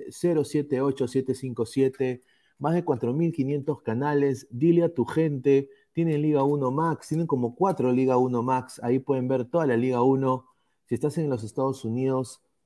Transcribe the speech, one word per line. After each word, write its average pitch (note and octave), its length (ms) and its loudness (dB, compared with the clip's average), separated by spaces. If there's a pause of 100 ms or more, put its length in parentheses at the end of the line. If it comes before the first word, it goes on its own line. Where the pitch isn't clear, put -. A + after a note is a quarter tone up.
(100)
cero E3 340 0
siete C#3+ 380 -2
ocho, C3+ 260 -2
siete C3 260 -2
cinco B2 300 -6
siete, C3 560 -2 (380)
más D3 160 0
de F3 100 0
cuatro B2+ 300 0
mil E3 180 0
quinientos C#3+ 480 -4
canales. C#3 720 0
Dile E3+ 340 4
a E3+ 80 0
tu A#2+ 140 0
gente, C#3 640 2 (220)
tienen E3 280 0
Liga D3+ 220 2
uno C#3 280 2
Max, D#3 380 -2
tienen D#3+ 180 0
como B2 280 -2
cuatro F3+ 360 0
Liga B2+ 280 2
uno B2 240 2
Max, B2+ 400 -2
ahí A#2+ 160 2
pueden C3 300 -2
ver B2+ 180 0
toda E3+ 180 0
la B2 140 2
Liga B2 240 2
uno. C3+ 420 2 (400)
Si - 100 -4
estás C#3+ 220 -2
en D#3 140 -2
los A#2 120 -2
Estados C3 440 -4
Unidos, C3 560 -2 (240)